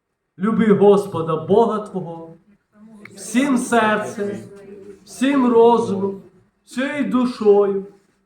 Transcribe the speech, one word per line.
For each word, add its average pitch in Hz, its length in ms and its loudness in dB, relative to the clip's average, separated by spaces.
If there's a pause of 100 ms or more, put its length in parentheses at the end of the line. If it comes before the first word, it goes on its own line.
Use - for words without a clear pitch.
(380)
«Люби 220 280 0
Господа 185 680 2
Бога 208 420 0
твого 165 520 -12 (840)
всім 262 440 -2
серцем, 208 800 -2 (680)
всім 254 480 0
розумом, 196 680 2 (420)
всією 269 460 -6
душою 202 760 0 (400)